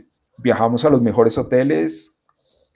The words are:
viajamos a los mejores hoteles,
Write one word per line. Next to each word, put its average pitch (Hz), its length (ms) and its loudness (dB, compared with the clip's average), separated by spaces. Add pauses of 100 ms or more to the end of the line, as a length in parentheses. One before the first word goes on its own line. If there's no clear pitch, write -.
(380)
viajamos 117 460 0
a 151 60 2
los 127 120 2
mejores 113 340 2
hoteles, 143 760 -2 (640)